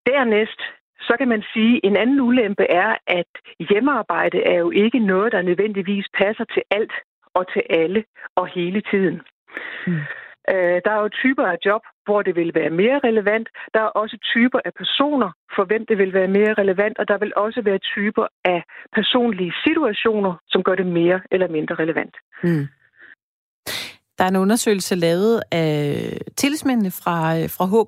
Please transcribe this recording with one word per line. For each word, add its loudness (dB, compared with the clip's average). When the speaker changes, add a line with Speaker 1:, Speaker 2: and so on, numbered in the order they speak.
Speaker 1:
dernæst, 2
så 0
kan 2
man 2
sige, 4
en 4
anden 4
ulempe 2
er, 2
at -2
hjemmearbejde 0
er 4
jo 0
ikke 4
noget, 2
der 0
nødvendigvis -2
passer 0
til -4
alt -2
og 0
til -2
alle 2
og 0
hele -4
tiden. 0
Speaker 2:
Mm. 0
Speaker 1:
Øh, 0
der 0
er 0
jo -2
typer -2
af -2
job, 2
hvor 0
det -2
vil -2
være 0
mere 2
relevant. 0
Der 2
er -2
også -8
typer 2
af -8
personer, 0
for 2
hvem -2
det 0
vil 2
være 2
mere 4
relevant. 0
Og -2
der 2
vil -4
også -2
være 0
typer -2
af 2
personlige 0
situationer, 0
som -2
gør 2
det -2
mere 2
eller 2
mindre -4
relevant. -4
Speaker 2:
Mm. 0
Der 2
er 4
en 2
undersøgelse 2
lavet 2
af -2
tillidsmændene 0
fra, -2
øh, -2
fra -2
H 0